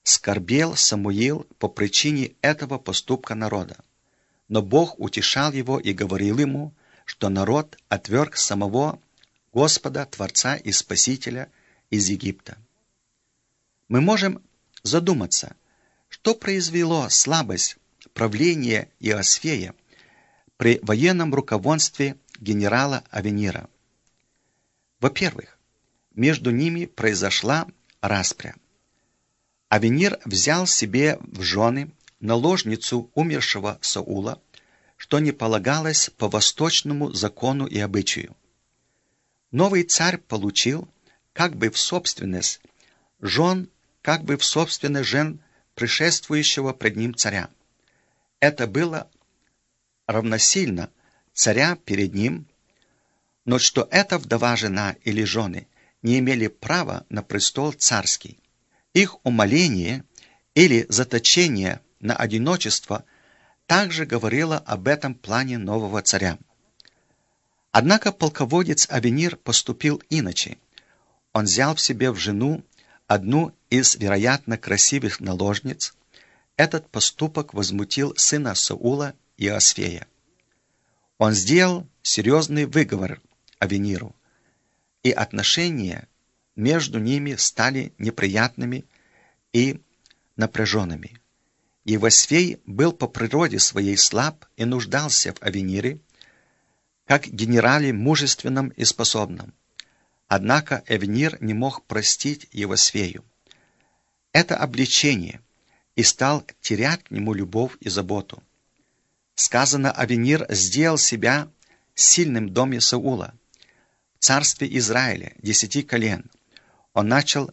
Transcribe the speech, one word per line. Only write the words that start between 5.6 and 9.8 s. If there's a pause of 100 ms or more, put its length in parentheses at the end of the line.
и
говорил
ему, (320)
что
народ (100)
отверг
самого (520)
Господа,